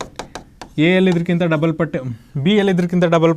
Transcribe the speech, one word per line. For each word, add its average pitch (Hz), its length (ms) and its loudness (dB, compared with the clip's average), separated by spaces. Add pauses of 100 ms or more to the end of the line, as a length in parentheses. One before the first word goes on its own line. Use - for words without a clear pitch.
(840)
ಎ 170 100 4
ಯಲ್ಲಿ 185 180 2
ಇದ್ರಕ್ಕಿಂತ 170 300 -2 (100)
ಡಬಲ್ 160 260 0
ಪಟ್ಟು, 165 200 -4 (460)
ಬಿ 196 140 2
ಯಲ್ಲಿ 196 160 2
ಇದ್ರಕ್ಕಿಂತ 180 300 0 (100)
ಡಬಲ್ 165 220 4